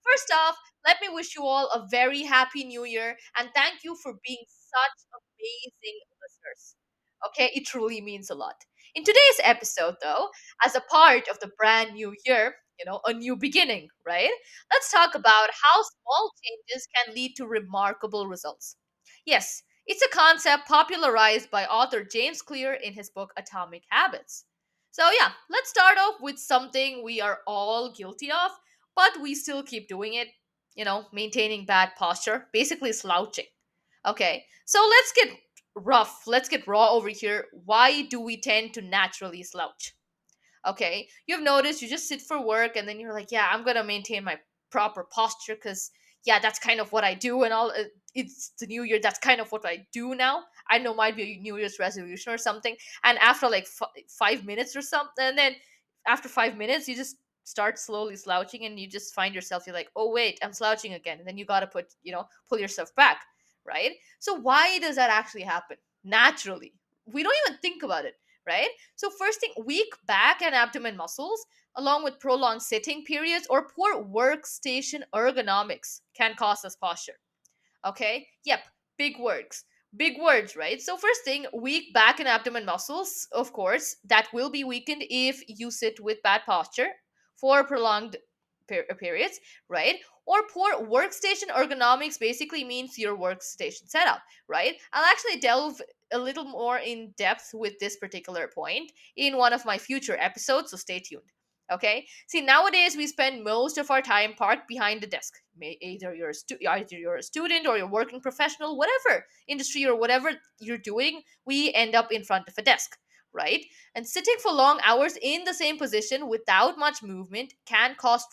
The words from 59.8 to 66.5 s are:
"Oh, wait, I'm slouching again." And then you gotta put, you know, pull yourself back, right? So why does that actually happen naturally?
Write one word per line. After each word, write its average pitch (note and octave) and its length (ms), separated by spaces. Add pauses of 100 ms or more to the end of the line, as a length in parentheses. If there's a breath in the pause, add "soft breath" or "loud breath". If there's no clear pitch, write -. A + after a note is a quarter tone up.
"Oh, A3 140
wait, A3+ 300
I'm G3 120
slouching G#3+ 400
again." E3 260
And F3+ 80
then G3 100
you G3+ 60
gotta G3 240
put, F3+ 260 (100)
you F3+ 100
know, F3 160 (180 soft breath)
pull B3+ 100
yourself G3 380
back, B3+ 300 (400)
right? A3+ 320 (220 soft breath)
So G4+ 140
why D4+ 460
does D4+ 160
that B3 140
actually A3 320
happen F3+ 340 (300)
naturally? A3 680 (320)